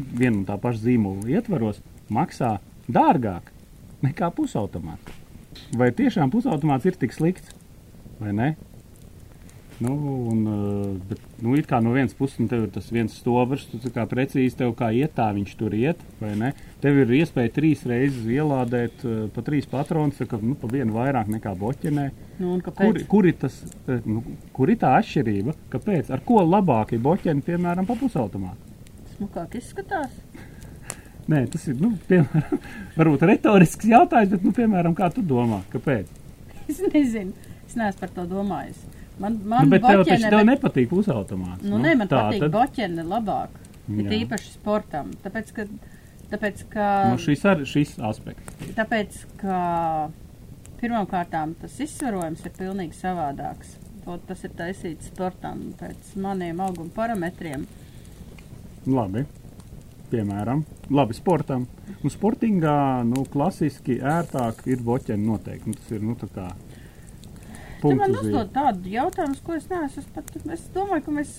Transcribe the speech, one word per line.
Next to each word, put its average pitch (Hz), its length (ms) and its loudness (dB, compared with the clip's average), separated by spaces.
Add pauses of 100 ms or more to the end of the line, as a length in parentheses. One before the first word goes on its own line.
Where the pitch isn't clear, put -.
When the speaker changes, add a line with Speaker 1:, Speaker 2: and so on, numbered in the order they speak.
(120)
Speaker 1:
viena 120 260 2
un 95 80 -2
tā 101 120 -4
paša 117 260 -2
zīmola 104 420 2
ietvaros, 131 560 0 (220)
maksā 117 560 -2 (240)
dārgāk 127 680 2 (520)
nekā 139 280 0
pusautomāts? 90 920 -6 (500)
Vai 123 180 4
tiešām 208 400 2
pusautomāts 160 560 2
ir 180 80 2
tik 117 180 0
slikts, - 380 -2 (680)
vai 107 140 -6
ne? 117 200 2 (1200)
Nu, 120 180 -2 (300)
un, 113 240 2
eh, 101 560 -2
bet, - 160 -8 (160)
nu, 117 200 -2
it 151 140 2
kā 123 160 2
no 117 80 4
vienas 127 240 2
puses, 131 240 -4
nu, 117 80 2
tev 117 160 0
ir 101 80 -4
tas 98 160 -8
viens 113 240 0
stobrs, 123 560 0
tu - 80 -10
tā 120 160 -8
kā 113 160 -2
precīzi 127 480 0
tev 127 160 0
kā 117 160 -2
iet, 127 240 0
tā 120 220 0
viņš 101 220 -4
tur 107 200 -2
iet, 143 240 0 (140)
vai 107 180 -6
ne? 113 220 -2 (240)
Tev 143 180 4
ir 127 160 6
iespēja 135 400 2
trīs 147 320 2
reizes 123 400 0
ielādēt, 123 800 0
eh, 110 240 -2
pa 110 160 -8
trīs 147 240 0
patronus, 147 480 0
tā 131 100 -4
kā, 120 140 -4
nu, 117 140 0
pa 147 120 -6
vienu 113 300 0
vairāk 120 320 0
nekā 110 260 -2
boķenē. 143 520 -2 (320)
Speaker 2:
Nu, 180 160 -2
un 180 80 -2
kāpēc? 196 240 0
Speaker 1:
Kur, 202 200 4
kur 196 200 6
ir 160 80 6
tas, - 240 -6 (240)
eh, 127 200 -2
nu, 113 200 -2 (320)
kur 131 160 4
ir 226 60 4
tā 131 200 4
atšķirība? 113 580 0 (140)
Kāpēc? 156 420 -2
Ar 131 100 -2
ko 226 200 4
labāk 165 540 4
ir 117 60 0
boķeni, 147 440 2
piemēram, 175 420 0
pa 240 80 0
pusautomātu? 104 640 -2 (600)
Speaker 2:
Smukāk 180 380 -8
izskatās? 359 520 -6 (1200)
Speaker 1:
Nē, 147 220 6
tas - 180 -6
ir, 139 60 0
nu, 185 180 2 (160)
piemēram, 160 520 4 (160)
<laughs> - 200 -14
varbūt 160 320 6
retorisks 208 560 6
jautājums, 233 460 8
bet, 190 120 2
nu, 208 100 4
piemēram, 180 440 4
kā 180 160 2
tu - 80 -4
domā, 120 480 2
kāpēc? 117 380 -2 (600)
Speaker 2:
Es 302 140 -6
nezinu, 233 540 2 (340)
es - 80 -12
neesmu 214 240 -2
par 180 80 -6
to 180 160 -8
domājis. 185 600 -6 (280)
Man, 214 260 -4
Speaker 1:
Nu, 196 80 -8
Speaker 2:
man 247 220 6
Speaker 1:
bet 190 100 8
tev 202 220 10
Speaker 2:
boķene 180 180 6
Speaker 1:
taču, 220 80 2
tev 214 160 8
Speaker 2:
ne- 233 80 8
Speaker 1:
nepatīk 151 380 4
pusautomāts, 98 760 0
Speaker 2:
Nu, 202 140 0
Speaker 1:
nu, 240 80 4
Speaker 2:
nē, 330 100 6
man 214 100 2
Speaker 1:
tā - 140 4
Speaker 2:
patīk 143 220 2
Speaker 1:
tad 156 100 4
Speaker 2:
boķene 202 500 0
labāk. 175 460 -2 (360)
It 107 200 -2
Speaker 1:
Jā. 214 140 0
Speaker 2:
īpaši 226 340 -6
sportam, 208 680 -4
tāpēc, 214 320 -10
ka, 220 100 -8 (640)
tāpēc, 208 400 -4
ka 208 200 0 (200)
Speaker 1:
Nu, - 80 4
šis 156 300 0
ar-, 185 180 6
šis 147 320 0
aspekts. - 560 -8 (220)
Speaker 2:
tāpēc, 220 420 -2 (220)
ka 170 720 -2 (640)
pirmkārtām 175 840 -4
tas - 240 -14
izsvarojums 196 640 -4
ir - 80 -12
pilnīgi 190 420 -8
savādāks. 151 800 -6 (300)
To, 175 160 -10
tas - 260 -12
ir 180 60 -12
taisīts 170 580 -10
sportam - 640 -8
pēc - 420 -16
maniem 185 460 -4
auguma 175 300 -6
parametriem. 180 720 -6 (1200)
Speaker 1:
Labi. 120 420 0 (800)
Piemēram, 104 560 -2 (300)
labi, 131 240 2
sportam. 151 500 -2 (300)
Un - 180 -4
sportingā, 151 920 2
nu, 127 220 0
klasiski 143 720 -2
ērtāk 135 680 -2
ir 131 120 0
boķeni 117 480 -2
noteikti. - 400 -4
Nu, 107 80 -4
tas - 160 -12
ir, 104 140 -6
nu, 113 100 -2
tā 110 140 -8
kā 92 220 -10 (1200)
Speaker 2:
Tu - 100 -16
Speaker 1:
punkts 147 180 4
Speaker 2:
man 392 140 2
Speaker 1:
uz 104 80 -4
i. 104 80 0
Speaker 2:
uzdod 185 220 0
tādu 220 360 0
jautājumu, 277 540 -2
ko 339 120 -8
es 285 140 -6
neesmu, 320 320 -4
es 277 60 -14
pat, - 240 -14 (220)
es 330 100 -10 (100)
domāju, 381 320 -2
ka 311 80 -6
mēs 294 260 -4